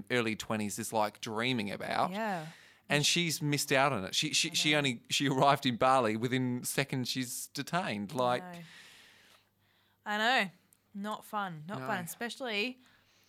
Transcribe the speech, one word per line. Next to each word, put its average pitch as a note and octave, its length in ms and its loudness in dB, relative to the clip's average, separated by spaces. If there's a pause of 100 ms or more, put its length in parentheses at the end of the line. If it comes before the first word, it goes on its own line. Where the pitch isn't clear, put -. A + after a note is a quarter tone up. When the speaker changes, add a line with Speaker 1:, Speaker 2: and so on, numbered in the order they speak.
(120)
Speaker 1:
early A2+ 260 0
twenties G#2+ 420 -4
is, A2 140 -6
like, G#2+ 260 0
dreaming A2+ 520 -2
about. - 400 -2
Speaker 2:
Yeah. F#3+ 340 -4 (460)
Speaker 1:
And C#3+ 140 4
she's F3 340 2
missed D3 320 0
out C#3 220 6
on G2 100 -2
it. - 120 -6
She, - 180 0
she, - 160 2
Speaker 2:
I E3 60 -6
Speaker 1:
she D3+ 160 4
Speaker 2:
know. D3+ 80 4
Speaker 1:
only, C3+ 220 0 (100)
she C#3+ 180 2
arrived C#3 380 4
in B2 80 2
Bali B2+ 420 4
within B2+ 460 0
seconds C3 440 -2
she's B2+ 460 -6
detained. C#3 640 -4
Like, B2 280 2
Speaker 2:
I F3+ 100 -14
know. E3+ 100 -14 (1400)
I G#3 120 -2 (260)
know. F#3+ 60 -2 (460)
Not G3+ 300 -6
fun. F#3 420 -6
Not G3 140 -8
fun, G#3+ 180 -2
Speaker 1:
No. F3+ 40 -4
Speaker 2:
especially A#3+ 760 -4 (500)